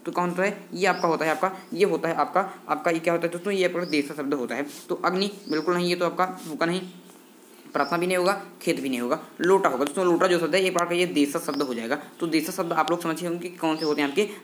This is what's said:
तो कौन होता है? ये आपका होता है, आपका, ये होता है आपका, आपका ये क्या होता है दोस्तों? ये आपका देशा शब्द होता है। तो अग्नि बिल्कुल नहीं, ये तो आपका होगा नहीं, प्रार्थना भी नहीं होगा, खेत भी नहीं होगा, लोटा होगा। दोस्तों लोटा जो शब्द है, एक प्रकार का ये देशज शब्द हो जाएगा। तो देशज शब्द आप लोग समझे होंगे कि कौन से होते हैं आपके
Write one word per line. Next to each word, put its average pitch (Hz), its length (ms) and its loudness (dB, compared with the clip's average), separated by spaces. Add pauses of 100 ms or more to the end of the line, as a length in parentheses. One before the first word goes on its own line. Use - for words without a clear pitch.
तो 165 60 -4
कौन 175 180 0
होता 175 120 -2
है? 202 220 -2 (100)
ये 180 120 0
आपका 180 220 4
होता 156 160 2
है, 160 60 2
आपका, 185 220 2 (220)
ये 175 100 4
होता 160 240 0
है 160 60 0
आपका, 180 380 0 (160)
आपका 151 220 0
ये 165 80 2
क्या 165 160 2
होता 165 120 0
है 165 60 -2
दोस्तों? 175 200 -4
ये 190 120 2
आपका 175 200 0
देशा 147 300 0
शब्द 143 200 -2
होता 120 200 -2
है। 143 120 -4 (220)
तो 180 60 -2
अग्नि 190 360 0 (200)
बिल्कुल 156 240 0
नहीं, 175 140 2
ये 175 80 2
तो 175 80 0
आपका 170 200 2 (240)
होगा 156 180 -2
नहीं, 180 140 0 (920)
प्रार्थना 143 260 0
भी 175 80 0
नहीं 185 100 2
होगा, 180 160 2 (300)
खेत - 180 0
भी 139 80 -4
नहीं 123 120 -2
होगा, 127 180 0 (220)
लोटा 185 280 6
होगा। 131 160 2
दोस्तों 185 200 -2
लोटा 180 220 4
जो 175 120 4
शब्द 160 160 0
है, 190 80 4
एक 185 100 2
प्रकार 170 160 0
का 175 60 -2
ये 175 120 2
देशज 147 340 2
शब्द 143 220 -4
हो 127 120 -2
जाएगा। 113 220 -2 (240)
तो 175 60 -2
देशज 156 240 0
शब्द 175 220 -4
आप 156 180 2
लोग 175 120 0
समझे 165 240 -2
होंगे 175 220 -4
कि 175 80 -12
कौन 156 200 0
से 160 80 -4
होते 151 180 2
हैं 139 60 2
आपके 196 200 0 (160)